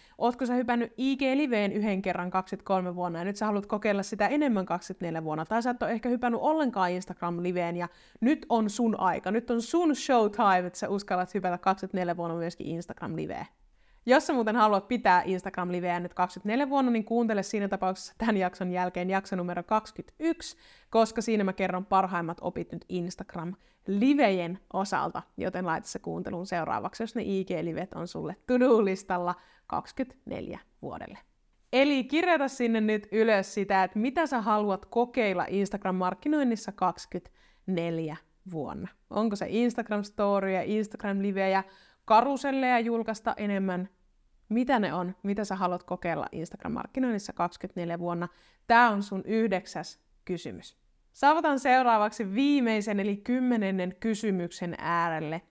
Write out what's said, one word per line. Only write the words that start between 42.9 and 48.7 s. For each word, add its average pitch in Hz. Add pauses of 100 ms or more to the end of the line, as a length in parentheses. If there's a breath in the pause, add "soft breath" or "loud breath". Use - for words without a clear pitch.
enemmän, 190 (600)
mitä 247
ne 175
on? 180
Mitä 202
sä 196
haluat 180
kokeilla 165
Instagram-markkinoinnissa -
kaksikymmentäneljä 170
vuonna? 175 (400 soft breath)
Tää 233